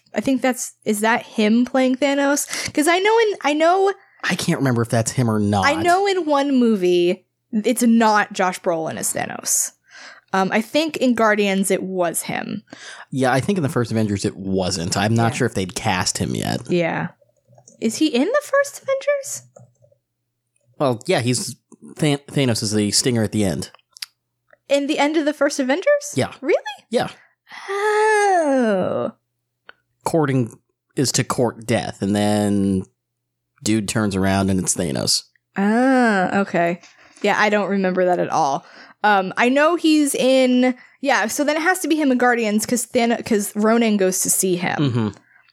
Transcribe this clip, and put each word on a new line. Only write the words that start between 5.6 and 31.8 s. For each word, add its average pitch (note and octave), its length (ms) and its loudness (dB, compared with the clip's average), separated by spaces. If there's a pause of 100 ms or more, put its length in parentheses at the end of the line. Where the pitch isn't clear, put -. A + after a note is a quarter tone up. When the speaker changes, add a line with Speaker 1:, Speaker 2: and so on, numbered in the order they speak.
Speaker 1:
I C#4+ 160 0
know F4+ 280 2
in F#4 180 0
one C#4+ 300 2
movie, F#3 680 2 (280)
it's A3 320 0
not A3 480 4
Josh F#3 280 -2
Brolin D#3+ 360 -4
as G2 160 -6
Thanos. - 580 -4 (600)
Um, F#3+ 180 0
I G#3+ 100 0
think D4+ 360 -2
in B3 180 2
Guardians G#3 560 2
it F#3 140 -2
was F3+ 380 -4
him. - 420 -8 (480)
Speaker 2:
Yeah, B2+ 200 2
I C3+ 60 4
think G3 200 0
in E3+ 40 -2
the C3 60 0
first B2 240 -2
Avengers G#2 320 0
it G2 120 -4
wasn't. F#2 600 -2
I'm G#2 180 0
not A#2 180 2
Speaker 1:
Yeah. - 60 -6
Speaker 2:
sure A2 80 0
if - 80 -4
they'd F#2+ 220 -6
cast - 420 -2
him C2 160 -4
yet. G#1 340 -6
Speaker 1:
Yeah. E3 420 -2 (680)
Is - 180 -4
he D#4 100 2
in C#4+ 180 0
the C#5 160 0
first C#5 400 -2
Avengers? C#5 600 -4 (1400)
Speaker 2:
Well, B2+ 260 0
yeah, F3+ 140 2
he's A#2 340 -2 (440)
Than-, D3 200 2
Thanos B2+ 460 -2
is G#2 80 -4
the G#2 180 2
stinger A#2 320 0
at G2+ 80 -2
the G#2+ 140 0
end. E2 260 -4 (1000)
Speaker 1:
In C#4 200 0
the D4 100 -2
end D4 180 2
of D#4+ 100 0
the D4 60 0
first D4+ 280 -2
Avengers? G4+ 560 0
Speaker 2:
Yeah. - 240 -2
Speaker 1:
Really? F4 180 0 (320)
Speaker 2:
Yeah. - 200 -2 (840)
Speaker 1:
Oh. D#4+ 1200 2 (920)
Speaker 2:
Courting C3+ 540 0 (380)
is C3+ 160 0
to - 120 0
court A2+ 420 -2
death, A2 360 -4